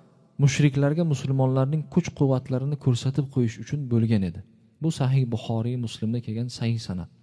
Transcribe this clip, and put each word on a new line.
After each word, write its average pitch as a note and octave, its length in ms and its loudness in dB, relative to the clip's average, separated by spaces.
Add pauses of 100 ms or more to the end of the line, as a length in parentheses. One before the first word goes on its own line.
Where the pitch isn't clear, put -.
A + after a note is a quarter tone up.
(380)
mushriklarga C#3+ 680 4
musulmonlarning C3+ 840 0
kuch-quvvatlarini C3+ 840 0
ko'rsatib C3 520 0
qo'yish A#2+ 320 0
uchun D3 240 -6
bo'lgan A2+ 380 2
edi. F2+ 180 -4 (380)
Bu D#3+ 120 -2
Sahih C3+ 360 2
Buxoriy, A#2 500 -2
Muslimda A#2 440 -4
kelgan A2+ 280 -6
sahih A2+ 320 -2
sanad. F2+ 280 -8 (140)